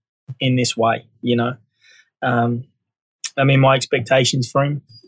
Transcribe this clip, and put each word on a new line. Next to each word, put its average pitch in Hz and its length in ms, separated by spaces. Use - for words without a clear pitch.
in 127 160
this 123 200
way, 113 300
you 120 160
know. 120 200
Um, 120 420
I 139 80
mean, 135 160
my 135 140
expectations 131 760
for 139 140
him 143 180